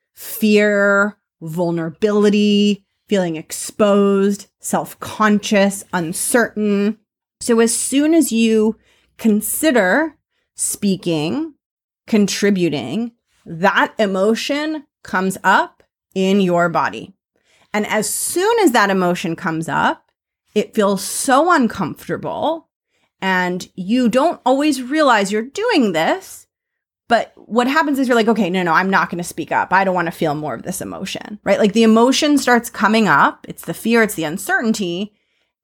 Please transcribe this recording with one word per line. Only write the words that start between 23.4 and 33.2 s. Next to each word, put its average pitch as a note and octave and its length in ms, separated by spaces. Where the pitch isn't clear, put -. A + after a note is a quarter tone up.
you A3+ 340
don't C#4 360
always C4+ 360
realize B3 500
you're G#3+ 120
doing C#4 480
this. F#3 560
But - 280
what A#3+ 320
happens C#4+ 320
is C4 80
you're B3 80
like, A3+ 120
"Okay, G3+ 220
no, F#3 140
no, E3+ 80
I'm F3+ 180
not F3+ 200
gonna F3 140
speak - 280
up. G#3 220
I F#3+ 100
don't F#3 120
wanna E3+ 160
feel D#3 240
more D3+ 200
of - 80
this - 180
emotion," G2 640
right? G3 160
Like, G#3 140
the A3+ 100
emotion B3+ 540
starts A#3+ 320
coming G#3+ 380
up. E3+ 400